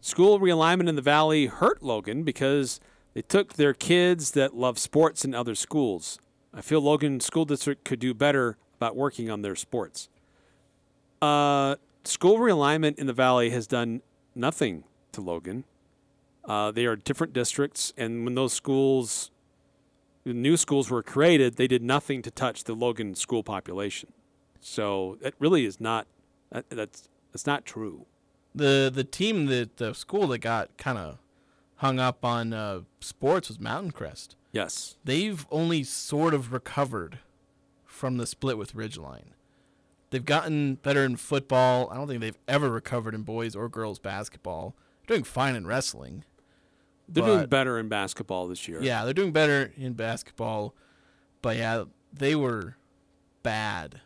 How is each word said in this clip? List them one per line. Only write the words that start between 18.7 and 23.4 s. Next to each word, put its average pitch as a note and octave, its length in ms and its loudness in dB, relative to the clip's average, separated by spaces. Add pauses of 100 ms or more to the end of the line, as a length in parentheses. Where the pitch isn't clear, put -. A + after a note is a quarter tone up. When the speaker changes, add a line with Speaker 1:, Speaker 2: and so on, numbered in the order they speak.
Speaker 1:
the B2+ 100 -4
new B2+ 220 4
schools C#3 340 2
were A#2+ 140 0
created, C#3+ 540 4
they B2+ 100 4
did B2 160 2
nothing C3+ 380 0
to A#2 100 -12
touch B2+ 320 -4
the A#2 100 -6
Logan A2+ 420 -2
school A#2 280 -2